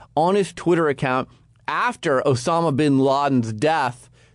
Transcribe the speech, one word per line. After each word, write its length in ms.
on 180
his 180
Twitter 360
account 400
after 540
Osama 540
bin 220
Laden's 540
death 560